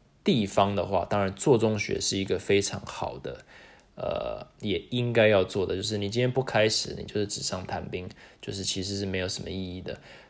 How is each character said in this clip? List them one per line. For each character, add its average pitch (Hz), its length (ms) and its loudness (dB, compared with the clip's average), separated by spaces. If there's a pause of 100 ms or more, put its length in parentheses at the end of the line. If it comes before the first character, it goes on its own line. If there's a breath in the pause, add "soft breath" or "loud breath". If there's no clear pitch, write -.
(240)
地 123 220 4
方 101 300 2
的 92 100 0
话， 95 240 0
当 104 100 2
然 98 140 2
做 131 240 6
中 107 220 2
学 - 200 -4
是 - 180 -2
一 98 80 0
个 92 120 0
非 101 240 4
常 - 240 -4
好 - 320 -6
的， - 280 -10 (500 loud breath)
呃， - 500 -4 (140)
也 101 300 -2
应 120 240 0
该 110 160 8
要 98 140 6
做 92 220 0
的， 95 100 -2
就 95 60 -2
是 107 160 -4
你 101 120 -2
今 113 100 -2
天 127 100 2
不 127 140 0
开 110 240 4
始， - 300 -2
你 - 80 -10
就 - 80 -10
是 104 120 0
纸 - 160 -6
上 92 240 -6
谈 85 240 -6
兵， 92 200 -8 (320 loud breath)
就 - 100 -8
是 95 140 -6
其 95 180 -2
实 98 140 -4
是 101 80 -4
没 95 140 -4
有 92 100 -2
什 - 120 -6
么 - 80 -10
意 90 280 -6
义 - 20 -10
的。 - 180 -10 (320 loud breath)